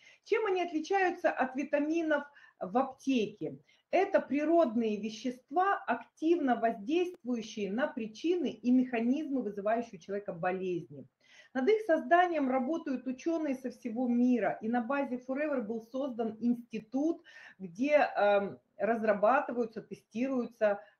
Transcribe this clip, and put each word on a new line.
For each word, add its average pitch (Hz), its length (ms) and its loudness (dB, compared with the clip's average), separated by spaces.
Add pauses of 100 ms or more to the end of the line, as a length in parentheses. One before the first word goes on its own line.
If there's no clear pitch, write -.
(240)
Чем 440 220 0
они 370 160 2
отличаются 349 720 0
от 254 240 -2
витаминов 294 680 0 (360)
в 185 180 -2
аптеке? 226 800 -2 (320)
Это 349 300 4
природные 262 800 2
вещества, 269 840 -2
активно 277 680 0
воздействующие 226 1160 -2
на 262 160 0
причины 294 640 -2
и - 220 -2
механизмы, 254 720 2
вызывающие 208 560 -2
у - 20 -20
человека 196 320 -6
болезни. 175 720 -4 (480)
Над 254 160 0
их 427 160 4
созданием 320 640 4
работают 262 560 -2
учёные 311 480 -2
со 247 160 -6
всего 247 380 -6
мира, 240 540 2
и 220 60 -6
на 240 140 0
базе 254 360 -2
Forever 269 440 -2
был 220 220 -6
создан 233 560 -6
институт, 254 840 -2 (380)
где, 240 580 2
эм, 202 400 2 (260)
разрабатываются, 220 1000 2
тестируются, 220 960 -2 (200)